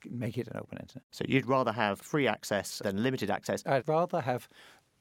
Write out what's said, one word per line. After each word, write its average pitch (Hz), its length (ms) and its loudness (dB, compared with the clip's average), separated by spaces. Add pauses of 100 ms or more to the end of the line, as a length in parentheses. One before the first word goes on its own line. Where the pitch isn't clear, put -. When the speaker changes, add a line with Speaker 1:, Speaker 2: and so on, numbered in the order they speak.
Speaker 1:
make 120 300 -4
it 120 100 -4
an - 80 -10
open - 220 -10
internet. - 320 -14
Speaker 2:
So - 180 -6
you'd 120 180 4
rather 123 260 4
have 104 280 2
free 143 280 2
access - 560 -2
than 98 180 0
limited 123 280 0
access? - 360 -2
Speaker 1:
I'd 139 220 2
rather 170 320 2
have 123 280 -2 (520)